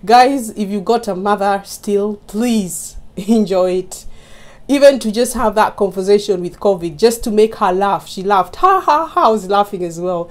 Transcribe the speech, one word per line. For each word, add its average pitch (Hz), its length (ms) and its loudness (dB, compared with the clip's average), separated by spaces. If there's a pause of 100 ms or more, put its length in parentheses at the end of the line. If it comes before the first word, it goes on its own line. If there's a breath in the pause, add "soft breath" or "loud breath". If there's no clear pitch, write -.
Guys, 247 460 4
if 208 180 -6
you 202 120 -4
got 226 280 -2
a 196 60 -4
mother 196 500 -2
still, 208 520 -4 (100)
please 214 720 -4 (100)
<laughs> - 100 -16
enjoy 190 560 2
it. 185 320 -6 (640 soft breath)
Even 277 300 6
to 220 140 -4
just 240 220 -2
have 226 200 0
that 208 220 0
conversation 196 680 0
with 175 160 -8
covid, 170 400 -2
just 226 260 2
to 240 60 -4
make 214 260 2
her 196 160 0
laugh. 190 360 -2
She - 140 -12
laughed. 190 340 0
Ha, 381 240 2
ha, 330 260 0
ha. 320 200 0
I 233 40 6
was 214 180 -2
laughing 202 360 -2
as 170 160 -8
well. 175 300 -4